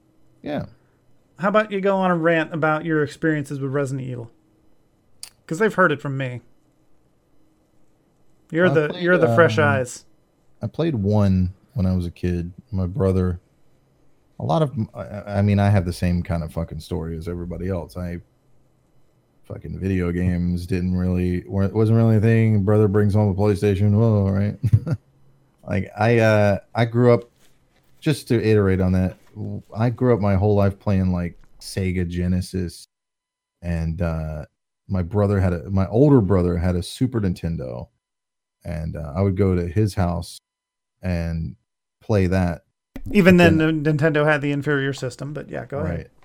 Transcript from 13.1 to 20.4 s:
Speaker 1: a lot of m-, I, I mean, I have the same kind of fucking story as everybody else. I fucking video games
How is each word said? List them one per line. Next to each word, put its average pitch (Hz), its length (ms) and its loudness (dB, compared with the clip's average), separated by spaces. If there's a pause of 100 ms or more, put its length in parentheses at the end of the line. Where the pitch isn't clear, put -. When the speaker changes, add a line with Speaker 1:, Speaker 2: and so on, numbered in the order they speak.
Speaker 1:
a 110 60 -8
lot 156 180 0
of 143 100 0
m-, 110 220 -4
I, 101 440 -8
I 101 40 2
mean, 101 160 4
I 101 120 4
have 101 140 4
the 87 80 -4
same 87 300 -2
kind 85 200 -4
of 82 100 -10
fucking 82 280 -8
story 82 360 -8
as 80 120 -10
everybody 87 400 -8
else. 85 280 -8
I 87 240 -8 (1200)
fucking 82 340 -14
video 90 340 -2
games 87 540 -2